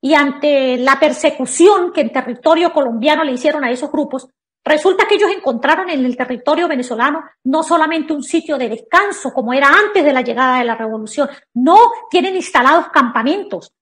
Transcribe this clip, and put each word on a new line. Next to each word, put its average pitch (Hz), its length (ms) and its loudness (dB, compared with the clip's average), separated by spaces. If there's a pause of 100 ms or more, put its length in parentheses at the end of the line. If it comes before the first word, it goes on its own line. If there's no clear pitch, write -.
y 277 140 0
ante 277 640 0
la 262 220 0
persecución 330 920 2
que 302 100 0
en 226 100 -2
territorio 320 600 0
colombiano 294 520 0
le 277 80 -4
hicieron 294 320 -2
a 233 60 -2
esos 254 200 -6
grupos, 277 380 -6 (360)
resulta 370 440 2
que 415 80 2
ellos 359 200 2
encontraron 320 540 -2
en 269 160 -2
el 247 100 -4
territorio 285 520 -2
venezolano 254 560 -4 (200)
no 311 200 0
solamente 320 480 0
un 294 100 -6
sitio 320 340 -4
de 247 120 -4
descanso, 339 640 -2
como 240 200 -4
era 277 160 2
antes 392 360 2
de 294 80 4
la 262 100 0
llegada 254 360 0
de 247 60 -2
la 233 120 -4
revolución, 220 520 -6 (260)
no, 294 240 4 (320)
tienen 381 260 0
instalados 302 540 2
campamentos. 247 920 -2